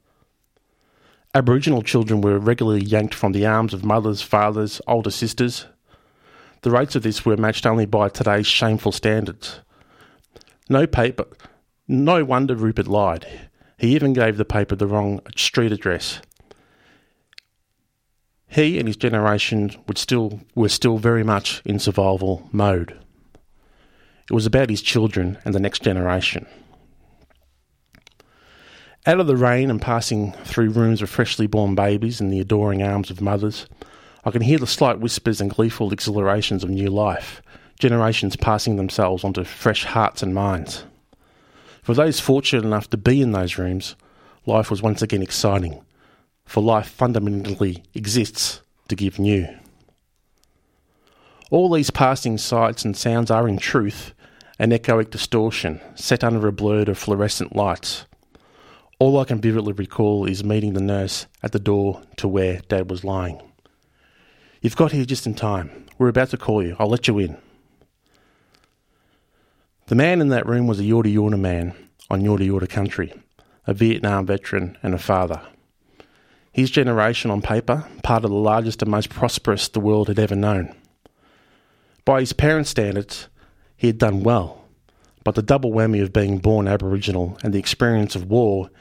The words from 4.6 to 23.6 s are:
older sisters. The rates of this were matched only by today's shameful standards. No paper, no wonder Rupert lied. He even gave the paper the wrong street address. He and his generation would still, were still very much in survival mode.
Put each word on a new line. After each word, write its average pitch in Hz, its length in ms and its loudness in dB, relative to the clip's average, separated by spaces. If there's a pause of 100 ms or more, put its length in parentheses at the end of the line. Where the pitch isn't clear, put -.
older 113 240 0
sisters. 123 540 -4 (1000)
The 123 80 2
rates 127 240 2
of 117 80 -2
this 110 220 -2
were 110 120 4
matched 110 280 0
only 113 200 2
by 104 240 2
today's 104 380 0
shameful 110 440 0
standards. 107 680 -4 (1080)
No 135 180 4
paper, 123 400 0 (640)
no 147 380 4
wonder 131 300 2
Rupert 110 320 0
lied. 95 380 0 (520)
He 117 180 2
even 143 180 2
gave 113 240 2
the 104 80 0
paper 104 300 -2
the 101 100 -2
wrong 101 360 -2 (140)
street - 360 0
address. 95 500 -4 (2250)
He 156 300 2
and 127 100 -2
his 107 100 -6
generation 107 760 0 (160)
would 110 100 -4
still, 110 440 -2 (120)
were 110 160 2
still 113 300 2
very 113 240 2
much 107 420 -2
in 101 140 0
survival 95 720 0
mode. 98 460 0 (1300)